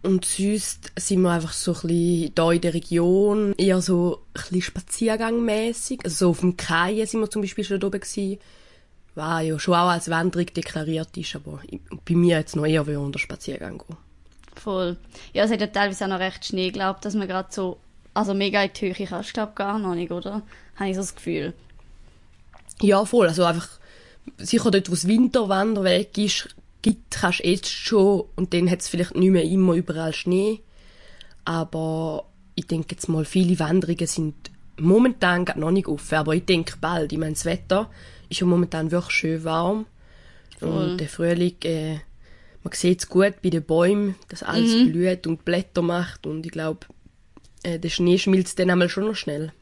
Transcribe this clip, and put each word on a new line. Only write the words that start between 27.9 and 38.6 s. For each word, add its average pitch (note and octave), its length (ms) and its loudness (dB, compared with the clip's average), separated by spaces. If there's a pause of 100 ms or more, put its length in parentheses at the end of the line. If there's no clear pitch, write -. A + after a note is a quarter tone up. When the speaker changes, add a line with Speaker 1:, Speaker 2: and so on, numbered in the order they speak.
Speaker 1:
und F#3 180 -2
dann F3 160 2
hat's F3+ 200 -2
vielleicht F3 260 -2
nicht F#3 160 6
mehr E3+ 140 4
immer F#3 300 4
überall D#3+ 380 -2
Schnee. G3+ 460 0 (840)
Aber D#3+ 800 -4 (300)
ich - 120 -8
denke E3 280 -4
jetzt - 120 -10
mal, D#3+ 160 0
viele F3+ 360 2
Wanderungen E3+ 480 0
sind D#3 280 -4 (420)
momentan F3+ 680 4
grad - 100 -4
noch D#3 160 0
nicht F#3+ 160 2
offen, D3 280 -4
aber D#3 200 0
ich F3+ 80 0
denke E3+ 380 0
bald. D#3+ 320 -2
Ich D#3 40 -4
meine, D#3 140 -2
das - 140 -6
Wetter F#3 440 0 (400)
ist - 100 -6
ja F3+ 80 2
momentan E3+ 440 2